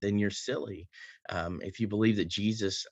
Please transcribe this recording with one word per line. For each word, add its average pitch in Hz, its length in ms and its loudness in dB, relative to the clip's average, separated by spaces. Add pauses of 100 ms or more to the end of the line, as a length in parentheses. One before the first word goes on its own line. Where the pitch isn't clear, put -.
then 101 180 2
you're 104 120 4
silly. 98 580 -6 (420)
Um, 87 320 -4
if - 180 -6
you 110 80 2
believe 107 280 4
that 92 120 2
Jesus 104 640 0